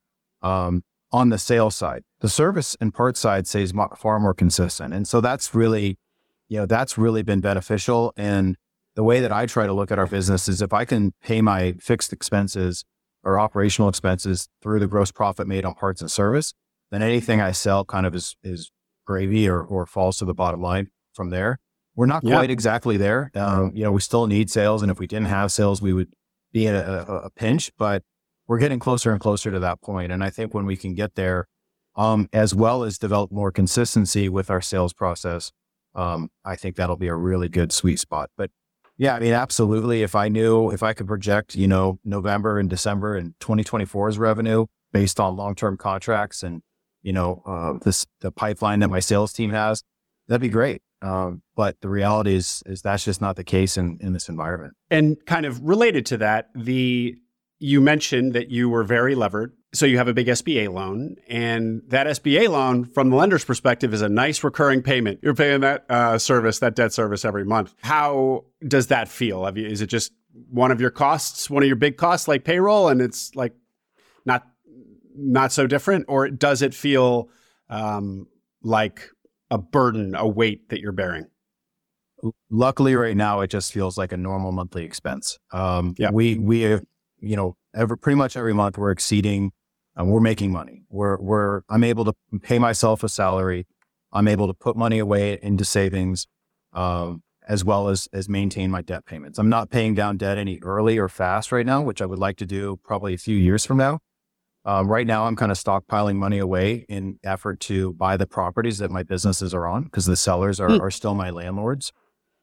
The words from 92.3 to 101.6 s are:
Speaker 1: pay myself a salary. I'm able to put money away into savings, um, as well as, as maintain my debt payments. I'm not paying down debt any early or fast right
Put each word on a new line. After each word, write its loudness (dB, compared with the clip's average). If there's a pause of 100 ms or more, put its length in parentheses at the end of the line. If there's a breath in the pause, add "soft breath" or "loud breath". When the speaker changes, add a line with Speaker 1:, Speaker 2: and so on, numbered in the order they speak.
Speaker 1:
pay 2
myself 2
a -2
salary. -2 (440)
I'm 4
able 2
to -2
put -2
money 0
away 0
into 0
savings, 0 (460)
um, -4 (260)
as -2
well 2
as, -2
as -8
maintain -2
my -4
debt -10
payments. -18
I'm 4
not 2
paying 0
down 0
debt -2
any -6
early 2
or 2
fast -2
right 0